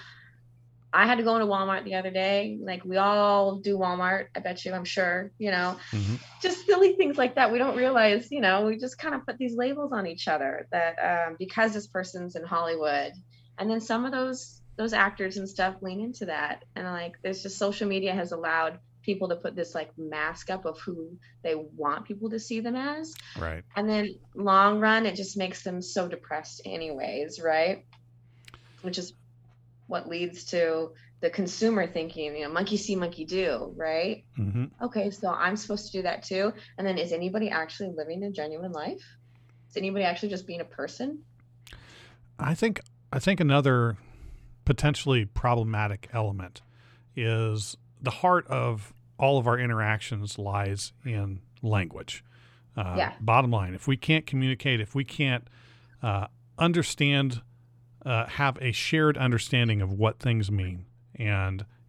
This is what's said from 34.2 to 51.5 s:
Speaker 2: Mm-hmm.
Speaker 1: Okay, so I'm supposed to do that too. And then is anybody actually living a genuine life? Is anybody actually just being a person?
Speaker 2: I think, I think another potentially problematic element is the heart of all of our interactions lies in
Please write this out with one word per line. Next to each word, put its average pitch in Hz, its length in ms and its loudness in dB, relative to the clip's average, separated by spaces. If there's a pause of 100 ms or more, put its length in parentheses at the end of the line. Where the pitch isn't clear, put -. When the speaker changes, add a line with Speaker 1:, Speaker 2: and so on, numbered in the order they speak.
Speaker 2:
Mm-hmm. 107 260 0 (180)
Speaker 1:
Okay, 208 280 -2
so 202 200 -4
I'm 185 260 0
supposed - 360 -8
to 190 60 -4
do 185 40 -4
that 175 200 -4
too. 202 320 0 (240)
And 190 80 -2
then 185 100 0
is 170 160 -2
anybody 185 380 -2
actually 160 440 -4
living 160 300 -8
a 202 80 -6
genuine 160 400 -8
life? 165 300 -8 (680)
Is - 80 -10
anybody 196 300 -2
actually 180 240 -2
just 185 160 -8
being 170 160 -8
a - 20 -8
person? 262 580 -8 (1160)
Speaker 2:
I 160 160 0
think, 226 260 0 (320)
I 131 60 0
think 185 220 2
another 131 560 6 (680)
potentially 139 600 2
problematic 110 880 0
element 98 500 -4 (540)
is 113 600 0 (240)
the 127 100 -2
heart 180 380 4
of 120 440 -2 (260)
all 139 200 6
of 120 80 2
our 123 120 4
interactions 107 800 0
lies 101 540 -2 (120)
in 101 360 -4 (220)